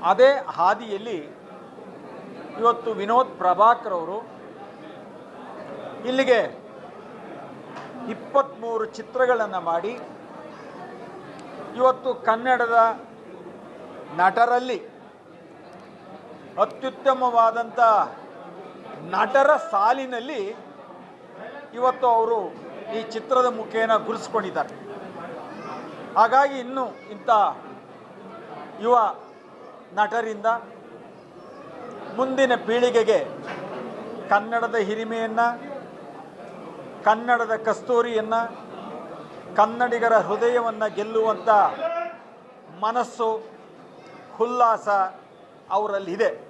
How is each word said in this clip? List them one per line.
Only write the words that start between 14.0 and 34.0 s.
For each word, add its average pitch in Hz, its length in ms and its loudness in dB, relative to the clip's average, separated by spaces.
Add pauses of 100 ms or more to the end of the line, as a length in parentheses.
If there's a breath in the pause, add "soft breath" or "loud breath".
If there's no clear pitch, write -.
ನಟರಲ್ಲಿ 233 580 4 (1900)
ಅತ್ಯುತ್ತಮವಾದಂಥ 240 1160 2 (1300)
ನಟರ 262 360 4 (220)
ಸಾಲಿನಲ್ಲಿ 247 680 0 (1400)
ಇವತ್ತು 254 280 4 (100)
ಅವರು 226 220 4 (580)
ಈ 226 40 -2 (140)
ಚಿತ್ರದ 254 340 2 (100)
ಮುಖೇನ 220 340 0 (140)
ಗುರುಸ್ಕೊಂಡಿದ್ದಾರೆ. 196 680 -2 (1400)
ಹಾಗಾಗಿ 262 460 6
ಇನ್ನು 262 200 -4 (300)
ಇಂಥ 196 160 -4 (1500)
ಯುವ 240 120 6 (1000)
ನಟರಿಂದ 214 500 0 (1700)
ಮುಂದಿನ 262 360 2 (140)
ಪೀಳಿಗೆಗೆ 226 520 4 (1120)